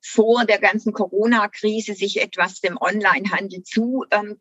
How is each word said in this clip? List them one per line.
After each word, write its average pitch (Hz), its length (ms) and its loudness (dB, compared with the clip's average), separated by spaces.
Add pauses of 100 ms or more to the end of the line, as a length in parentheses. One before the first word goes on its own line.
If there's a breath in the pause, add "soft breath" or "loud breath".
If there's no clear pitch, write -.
vor 226 440 4
der 208 140 4
ganzen 208 340 2
Corona-Krise 214 1000 0
sich 202 280 -2
etwas 180 400 -4
dem 175 180 -2
Online-Handel 190 840 -2
zu, 240 480 -2
ähm, 208 300 -2